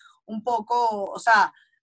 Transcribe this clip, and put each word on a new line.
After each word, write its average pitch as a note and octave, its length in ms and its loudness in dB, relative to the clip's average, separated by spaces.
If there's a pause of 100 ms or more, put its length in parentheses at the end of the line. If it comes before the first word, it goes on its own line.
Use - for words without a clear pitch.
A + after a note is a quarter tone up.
(260)
un G#3+ 160 -10
poco, A#3 680 -2
o - 80 -12
sea, G#3 340 4 (300)